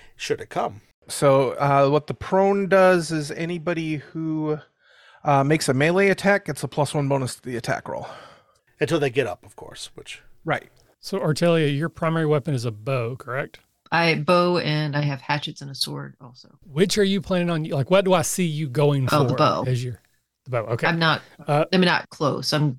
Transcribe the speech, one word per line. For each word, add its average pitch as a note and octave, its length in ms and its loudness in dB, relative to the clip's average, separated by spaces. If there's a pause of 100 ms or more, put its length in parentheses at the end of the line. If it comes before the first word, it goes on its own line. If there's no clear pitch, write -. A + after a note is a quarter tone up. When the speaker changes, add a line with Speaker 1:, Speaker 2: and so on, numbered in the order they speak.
(160)
Speaker 1:
should - 240 -4
it A2 100 -14
come. G#2 300 -4 (260)
Speaker 2:
So, C3+ 460 4
uh, C#3 360 4
what D3 200 0
the - 60 -6
prone G3 540 2
does F#3 440 4
is D3+ 180 -4
anybody E3 680 -4
who, D#3 600 -4 (640)
uh, C#3 220 2
makes D#3 240 2
a C3+ 60 2
melee F3 340 2
attack G3 380 2
gets D3+ 180 -8
a C3+ 40 -8
plus D3 260 -2
one D3 140 0
bonus C3+ 280 -2
to - 60 -20
the B2 140 -8
attack - 320 -6
roll. - 200 -8 (720)
Speaker 1:
Until D#3 220 0
they C#3+ 80 0
get B2 180 -6
up, F#2 200 -10
of - 100 -20
course, - 380 -18
which - 260 -18 (240)
Speaker 2:
Right. D3 240 -6 (320)
Speaker 3:
So, - 180 -6
Artelia, D#3+ 560 0
your D3+ 140 -4
primary D#3+ 380 -2
weapon D3+ 280 0
is A#2 120 -4
a A#2+ 40 -2
bow, A#2 460 -6
correct? - 440 -10 (300)
Speaker 4:
I E3 260 2
bow, F3 420 2
and D3+ 380 -2
I D3 40 2
have C#3+ 220 -2
hatchets D3 400 -4
and C#3 80 -12
a C3+ 40 -12
sword C#3 460 -8
also. - 440 -20
Speaker 3:
Which F3 340 -2
are G#3 60 4
you G3 180 0
planning F3 260 -2
on, D#3+ 160 -2
like, C#3 260 -4
what F#3+ 140 6
do F#3+ 80 2
I F3+ 100 4
see - 220 -2
you D#3 240 -4
going C#3 440 2
Speaker 4:
Oh, D3 100 4
the - 80 4
Speaker 3:
for - 60 0
Speaker 4:
bow. A2+ 300 2
Speaker 3:
as B2+ 160 -2
your, B2 180 -10 (440)
the - 60 -18
bow, A#2+ 160 -2
okay. A#2+ 220 -2
Speaker 4:
I'm E3 100 0
not, D#3+ 240 2 (240)
Speaker 3:
Uh, D3 260 2
Speaker 4:
I'm F#3 80 4
not F3 300 2
close, - 420 -2
I'm, D3 260 0